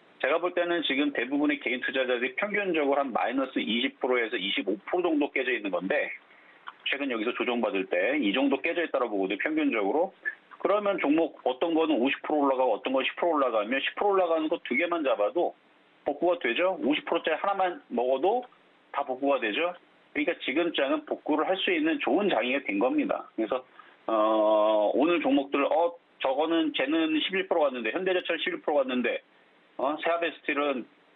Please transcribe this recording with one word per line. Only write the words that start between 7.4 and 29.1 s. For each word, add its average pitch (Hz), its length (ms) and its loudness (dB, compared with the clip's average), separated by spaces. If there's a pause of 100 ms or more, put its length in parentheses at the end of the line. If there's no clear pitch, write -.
때 104 340 0
이 101 120 2
정도 139 280 0
깨져 165 240 -2
있다고 127 240 -2
보거든요, 98 300 -2
평균적으로. 147 720 0 (460)
그러면 196 400 0
종목 156 460 2
어떤 165 300 0
거는 156 220 2
오십 123 260 0
프로 151 180 0
올라가고 131 340 2
어떤 113 180 -4
건 131 120 2
십 - 120 -4
프로 175 160 0
올라가면 123 480 0
십 - 160 -6
프로 202 140 0
올라가는 165 380 2
거 165 160 -2
두 - 120 -4
개만 170 260 -2
잡아도 131 520 0 (520)
복구가 170 320 0
되죠. 165 440 0
오십 139 240 0
프로 165 160 0
짜리 160 140 0
하나만 190 520 -2
먹어도 135 560 0 (480)
다 139 120 -2
복구가 135 360 0
되죠. 143 340 -2 (380)
그러니까 151 220 -2 (100)
지금 160 280 0
장은 147 340 0
복구를 151 420 -2
할 190 80 2
수 - 160 -2
있는 160 280 0
좋은 190 280 2
장이 127 360 0
된 - 140 -4
겁니다. - 580 0
그래서, - 280 -2 (420)
어, 107 880 4
오늘 165 280 4
종목들, 139 420 2
어, 165 300 2 (260)
저거는 156 540 2
쟤는 156 460 0
십일 185 280 -2
프로 170 140 2
갔는데, 123 300 0
현대제철 180 460 -2
십일 170 220 -4
프로 151 160 -2
갔는데, 127 460 0 (560)